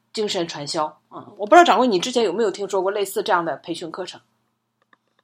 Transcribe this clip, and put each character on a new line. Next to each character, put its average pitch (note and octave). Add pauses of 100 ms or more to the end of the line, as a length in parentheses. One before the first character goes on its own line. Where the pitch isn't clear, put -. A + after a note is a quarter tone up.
(120)
精 G#3+
神 E3+
传 D3
销 D#3 (220)
啊。 C#3+ (100)
我 G3+
不 A#3+
知 -
道 F4
掌 G#3+
柜 B3+
你 F#3+
之 B3+
前 A#3+
有 F3
没 G#3+
有 G3+
听 F#3+
说 F#3+
过 F#3+
类 G#3
似 G3
这 G3+
样 F3
的 D3+
培 -
训 E3
课 -
程？ - (1040)